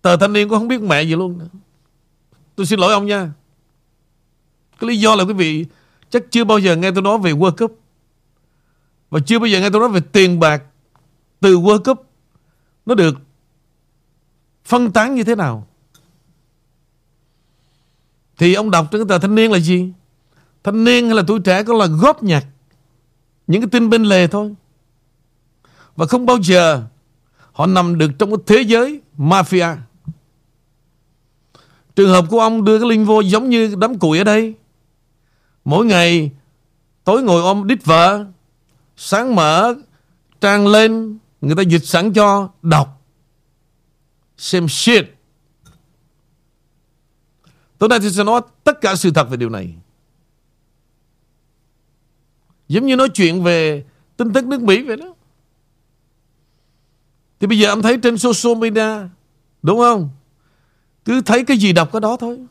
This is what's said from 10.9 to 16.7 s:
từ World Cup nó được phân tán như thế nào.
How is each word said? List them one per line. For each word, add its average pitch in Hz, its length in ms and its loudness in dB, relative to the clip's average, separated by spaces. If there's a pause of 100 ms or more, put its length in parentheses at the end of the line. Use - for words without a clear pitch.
từ 190 180 4
World 202 240 2
Cup 262 240 -2 (800)
nó 240 80 -2
được 165 200 2 (1500)
phân 240 280 -2
tán 233 220 -2
như 233 100 -2
thế 233 100 -2
nào. 120 320 -6 (2750)